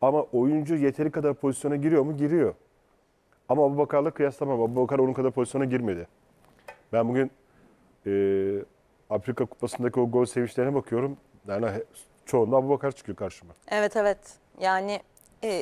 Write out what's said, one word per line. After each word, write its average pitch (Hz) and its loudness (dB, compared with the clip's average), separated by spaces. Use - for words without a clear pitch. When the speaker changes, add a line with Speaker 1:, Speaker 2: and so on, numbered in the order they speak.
Speaker 1:
Ama 139 4
oyuncu 147 0
yeteri 147 0
kadar 147 0
pozisyona 143 -2
giriyor 147 2
mu? 151 -4
Giriyor. 147 2
Ama 143 4
Abubakar'la 143 2
kıyaslamam. 135 -2
Abubakar 123 0
onun 131 4
kadar 131 0
pozisyona 135 -2
girmedi. 113 -2
Ben 113 2
bugün, 131 0
e, 101 -2
Afrika 110 -2
Kupası'ndaki 123 -4
o 120 2
gol 123 4
sevinçlerine 127 -2
bakıyorum. 135 -2
Yani 101 -2
he-, 107 -4
çoğunda 120 2
Abubakar 135 2
çıkıyor 101 -12
karşıma. 90 -12
Speaker 2:
Evet, 208 -2
evet. 202 2
Yani, 190 -2
e, 226 -6